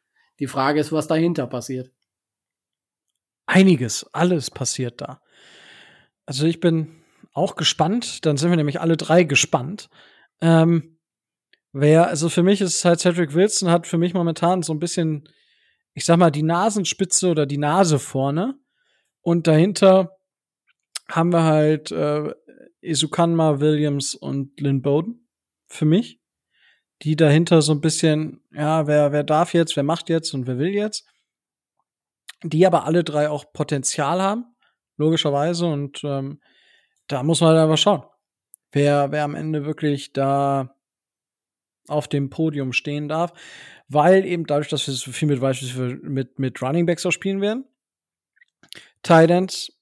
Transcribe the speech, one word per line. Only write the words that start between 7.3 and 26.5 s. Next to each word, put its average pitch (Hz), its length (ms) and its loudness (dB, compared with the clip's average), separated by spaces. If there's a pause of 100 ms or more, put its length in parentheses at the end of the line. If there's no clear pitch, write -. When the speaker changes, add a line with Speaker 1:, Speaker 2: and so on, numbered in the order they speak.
Speaker 2:
auch 170 220 -2
gespannt. 175 720 -2
Dann 151 100 0
sind 151 140 0
wir 175 80 4
nämlich 147 240 -2
alle 165 160 2
drei 165 260 4
gespannt. 147 680 -4 (520)
Ähm, 165 580 2 (720)
wer, 151 360 4
also 160 200 -2
für 170 160 0
mich 196 160 4
ist 185 160 -2
es - 100 -2
halt, 170 140 4
Cedric 170 340 0
Wilson 185 380 2
hat 170 160 0
für 170 100 -4
mich 170 160 0
momentan 175 480 0
so 160 120 -4
ein 151 60 -4
bisschen, 160 500 -4 (640)
ich - 100 -12
sag 170 140 4
mal, 175 140 6
die 147 120 -4
Nasenspitze 185 840 -2
oder 151 160 0
die 139 120 -8
Nase 156 400 2
vorne. 147 640 -4 (600)
Und 170 260 0
dahinter 185 720 4 (920)
haben 170 220 0
wir 170 120 4
halt, 156 500 2
äh, 151 400 -2 (480)
Ezukanma, 160 800 0
Williams 147 560 0
und 139 460 -8
Lynn 139 200 0
Bowden 156 460 -2 (400)
für - 160 -8
mich, 165 380 0 (800)